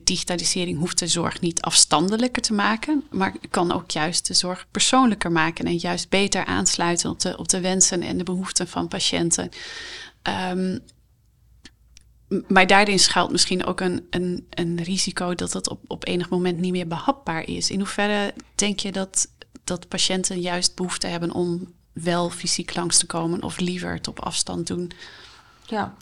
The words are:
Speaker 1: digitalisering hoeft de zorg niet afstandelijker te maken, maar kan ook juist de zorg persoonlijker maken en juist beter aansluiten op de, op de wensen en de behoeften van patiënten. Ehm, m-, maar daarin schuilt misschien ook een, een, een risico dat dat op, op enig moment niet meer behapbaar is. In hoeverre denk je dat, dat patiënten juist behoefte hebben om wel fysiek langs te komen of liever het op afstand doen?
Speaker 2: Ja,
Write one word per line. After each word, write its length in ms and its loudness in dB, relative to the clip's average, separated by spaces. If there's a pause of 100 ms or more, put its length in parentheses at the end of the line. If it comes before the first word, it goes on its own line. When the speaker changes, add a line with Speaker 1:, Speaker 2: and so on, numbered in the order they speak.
Speaker 1:
digitalisering 720 -2
hoeft 220 -2
de 80 -2
zorg 340 -2
niet 200 0
afstandelijker 800 4
te 120 -2
maken, 580 0
maar 220 0 (160)
kan 220 2
ook 200 -4
juist 360 0
de 60 -4
zorg 380 0
persoonlijker 600 4
maken 340 2
en 120 2
juist 320 -4
beter 360 2
aansluiten 640 0
op 100 -4
de, 180 -4
op 100 -6
de 140 2
wensen 400 2
en 160 -4
de 60 -2
behoeften 440 -4
van 200 -4
patiënten. 600 0 (720)
Ehm, 560 -2 (1500)
m-, 200 -2
maar 200 6
daarin 320 6
schuilt 320 4
misschien 340 2
ook 160 -2
een, 280 -2
een, 400 -2
een 340 -2
risico 520 -2
dat 160 -4
dat 180 -4
op, 180 -10
op 200 -8
enig 220 0
moment 300 2
niet 120 0
meer 160 -2
behapbaar 600 -2
is. 220 -2
In 100 -2
hoeverre 540 0 (220)
denk 240 0
je 120 -4
dat, 360 -2 (360)
dat 240 -6
patiënten 520 0
juist 360 0
behoefte 320 -2
hebben 240 -2
om 460 -2 (160)
wel 360 0
fysiek 460 -4
langs 220 2
te 80 6
komen 380 -2
of 160 -6
liever 340 -2
het 140 -6
op 120 -12
afstand 480 -4
doen? 240 -4 (760)
Speaker 2:
Ja, 360 -4